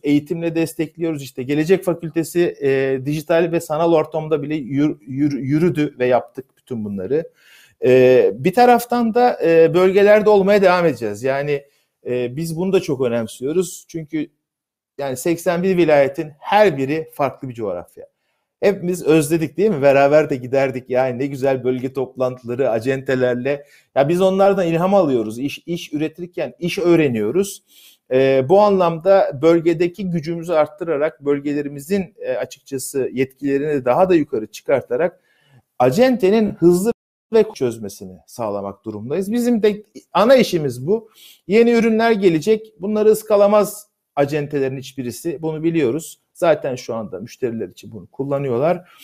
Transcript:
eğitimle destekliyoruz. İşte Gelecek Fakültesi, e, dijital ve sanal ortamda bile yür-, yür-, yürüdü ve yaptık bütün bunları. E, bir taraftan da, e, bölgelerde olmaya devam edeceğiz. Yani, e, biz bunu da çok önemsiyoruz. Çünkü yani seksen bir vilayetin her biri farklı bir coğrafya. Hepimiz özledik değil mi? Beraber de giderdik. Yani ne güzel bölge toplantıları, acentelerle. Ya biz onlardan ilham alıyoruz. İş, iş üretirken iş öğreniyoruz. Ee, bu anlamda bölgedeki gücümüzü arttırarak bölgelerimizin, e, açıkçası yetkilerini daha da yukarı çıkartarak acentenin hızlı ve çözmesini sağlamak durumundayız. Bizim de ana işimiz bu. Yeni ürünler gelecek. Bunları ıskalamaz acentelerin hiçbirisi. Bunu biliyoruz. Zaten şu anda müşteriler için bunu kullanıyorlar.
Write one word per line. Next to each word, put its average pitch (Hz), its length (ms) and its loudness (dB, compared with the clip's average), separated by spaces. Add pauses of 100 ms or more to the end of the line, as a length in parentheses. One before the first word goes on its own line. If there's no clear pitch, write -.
eğitimle 156 520 -2
destekliyoruz. 160 680 -4
İşte 131 200 -12
Gelecek 156 400 0
Fakültesi, 170 760 -2
e, 135 440 0
dijital 165 460 0
ve 170 80 -2
sanal 165 340 0
ortamda 156 480 -2
bile 147 140 -6
yür-, 143 420 -2 (100)
yür-, 139 320 -2
yürüdü 151 600 -2
ve 127 60 0
yaptık 123 400 -2 (120)
bütün 113 280 -10
bunları. 104 460 -6 (540)
E, 127 480 6
bir 135 200 -2
taraftan 240 600 2
da, 247 320 2
e, 165 280 4
bölgelerde 196 560 4
olmaya 202 320 4
devam 180 240 4
edeceğiz. 113 380 -2
Yani, 139 400 -2 (420)
e, 123 300 -4
biz 165 220 -6
bunu 185 160 -2
da 190 60 4
çok 143 220 -4
önemsiyoruz. 123 880 -4
Çünkü 160 400 -8 (680)
yani 135 200 -6
seksen 175 460 -2
bir 190 140 0
vilayetin 151 600 2
her 196 380 2
biri 143 360 -4
farklı 139 360 -4
bir 123 40 -14
coğrafya. 98 520 -8 (540)
Hepimiz 180 460 -2
özledik 156 520 2
değil 208 120 2
mi? 156 120 -2
Beraber 143 480 4
de 143 60 -2
giderdik. 127 540 -2
Yani 123 300 0
ne 139 80 -2
güzel 135 360 -2
bölge 127 300 -2
toplantıları, 127 760 -4
acentelerle. 127 960 -2 (300)
Ya 143 140 2
biz 175 120 0
onlardan 190 460 2
ilham 170 260 0
alıyoruz. 123 460 0
İş, 139 260 -8
iş 170 280 -8
üretirken 156 640 -8
iş 170 200 -4
öğreniyoruz. 160 840 0 (480)
Ee, 135 380 4
bu 196 100 6
anlamda 175 800 2
bölgedeki 170 680 2
gücümüzü 170 440 -4
arttırarak 151 720 -2
bölgelerimizin, 143 960 -4
e, 110 100 -6
açıkçası 127 800 -6
yetkilerini 139 720 -4
daha 156 240 2
da 185 60 4
yukarı 127 320 -2
çıkartarak 139 720 -4 (600)
acentenin 208 720 2
hızlı 180 400 2 (420)
ve 220 200 4
çözmesini 104 720 -8
sağlamak 101 600 -8
durumundayız. 127 460 -6
Bizim 240 320 0
de 214 200 0 (300)
ana 220 220 4
işimiz 143 520 0
bu. 214 220 -2 (380)
Yeni 233 240 4
ürünler 226 400 2
gelecek. 202 680 0
Bunları 214 300 0
ıskalamaz 208 800 2 (280)
acentelerin 143 640 -2
hiçbirisi. 131 640 -10
Bunu 156 220 -6
biliyoruz. 160 560 -2 (140)
Zaten 151 420 0
şu 120 200 -10
anda 107 240 -10
müşteriler 117 480 -8
için - 240 -20
bunu 104 160 -18
kullanıyorlar. 139 800 -4 (140)